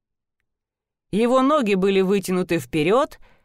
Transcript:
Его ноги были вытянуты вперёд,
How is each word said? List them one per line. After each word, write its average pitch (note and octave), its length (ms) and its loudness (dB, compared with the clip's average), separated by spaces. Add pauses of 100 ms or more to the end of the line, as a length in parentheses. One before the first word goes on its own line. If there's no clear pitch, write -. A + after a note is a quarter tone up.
(1120)
Его A#3+ 300 2
ноги C4+ 340 2
были F#3+ 260 0
вытянуты F#3 580 -2
вперёд, F#3+ 600 -2 (260)